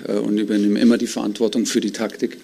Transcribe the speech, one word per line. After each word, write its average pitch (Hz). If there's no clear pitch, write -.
äh, -
und 104
übernehme 104
immer 117
die 120
Verantwortung 110
für 117
die 104
Taktik. -